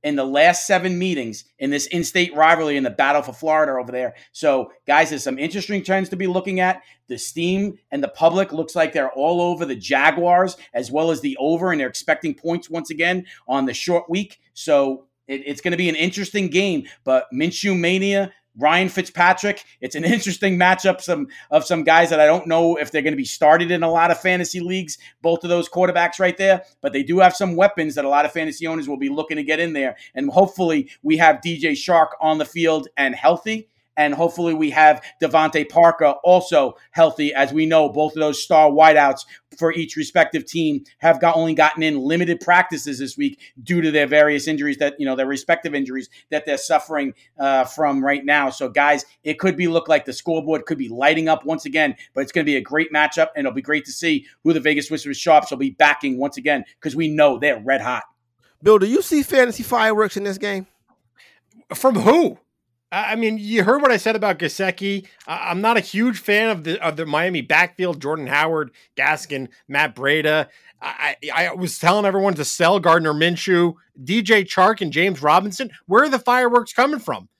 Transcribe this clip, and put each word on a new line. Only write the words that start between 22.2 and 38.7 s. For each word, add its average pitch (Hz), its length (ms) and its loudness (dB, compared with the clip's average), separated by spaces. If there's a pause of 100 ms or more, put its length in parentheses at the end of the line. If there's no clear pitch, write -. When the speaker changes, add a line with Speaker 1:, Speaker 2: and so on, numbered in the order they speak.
Speaker 1:
I 151 40 8
don't 165 220 4
know 165 300 2
if 147 120 -6
they're 151 120 -2
gonna 151 160 -2
be 135 80 -6
started 165 440 4
in 170 140 0
a 165 80 0
lot 170 200 2
of 165 80 0
fantasy 180 420 -2
leagues, 180 360 -6 (240)
both 170 220 0
of 175 60 -6
those 175 180 0
quarterbacks 175 520 0
right 185 180 0
there, 190 260 2 (160)
but 139 140 -6
they 139 100 -2
do 170 160 0
have 180 160 6
some 180 220 -4
weapons 175 380 0
that 143 100 -4
a 135 40 -2
lot 143 140 4
of 147 80 -2
fantasy 160 340 -8
owners 156 220 -6
will 139 100 -8
be 135 120 -4
looking 151 260 -6
to 147 80 -6
get 156 160 -2
in 170 140 -2
there. 135 240 -4 (180)
And 139 160 -4
hopefully 170 580 0 (140)
we 156 140 2
have 156 240 4
D 170 160 -6
J 151 160 -2
Chark 156 380 2 (100)
on 156 160 0
the 151 80 -2
field 160 500 -2
and 135 180 -2
healthy. 175 540 -2 (300)
And 147 160 0
hopefully 165 400 -2
we 156 180 -2
have 151 300 6 (220)
Devontae 156 460 0
Parker 165 460 4 (100)
also 170 500 4 (160)
healthy. 151 420 2
As 135 200 0
we 160 120 0
know, 160 220 4
both 151 240 -2
of 156 80 -10
those 151 240 -2
star 156 260 6
wideouts 147 560 6 (320)